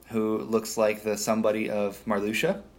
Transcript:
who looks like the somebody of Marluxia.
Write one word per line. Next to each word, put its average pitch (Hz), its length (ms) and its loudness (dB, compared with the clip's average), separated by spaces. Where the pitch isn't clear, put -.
who 110 300 0
looks 110 380 -2
like 107 260 2
the 107 140 0
somebody 110 540 0
of 101 340 -2
Marluxia. 110 560 0